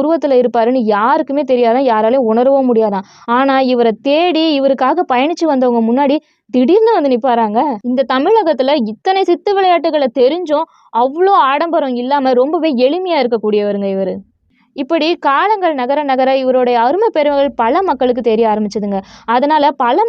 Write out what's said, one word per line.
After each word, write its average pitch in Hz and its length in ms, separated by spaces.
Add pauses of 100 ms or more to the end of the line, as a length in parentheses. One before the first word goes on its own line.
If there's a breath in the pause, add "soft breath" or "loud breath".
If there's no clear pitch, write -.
உருவத்துல 285 420
இருப்பாருன்னு 240 340
யாருக்குமே 262 640
தெரியாதான், 247 520
யாராலையும் 220 220
உணரவும் 254 600
முடியாதாம். 208 260 (240 loud breath)
ஆனா, 254 340
இவரை 240 420
தேடி 311 600
இவருக்காக 277 520
பயணிச்சு 311 320
வந்தவங்க 247 480
முன்னாடி 285 240 (320)
திடீர்னு 370 440
வந்து 302 160
நிப்பாராங்க. 240 760
இந்த 254 300
தமிழகத்துல 294 640
இத்தனை 311 480
சித்து 370 300
விளையாட்டுகளை 339 540 (120)
தெரிஞ்சும் 294 440 (340 soft breath)
அவ்வளோ 285 320
ஆடம்பரம் 294 680
இல்லாம 262 380
ரொம்பவே 294 400
எளிமையா 311 480
இருக்கக்கூடியவருங்க 208 680
இவரு. 190 240 (580)
இப்படி 320 420
காலங்கள் 349 580
நகர 277 300
நகர 262 340
இவருடைய 254 420
அருமை 349 320
பெருமைகள் 285 440
பல 254 260
மக்களுக்கு 262 400
தெரிய 226 260
ஆரம்பிச்சதுங்க. 208 540 (240 loud breath)
அதனால 285 460
பல 277 380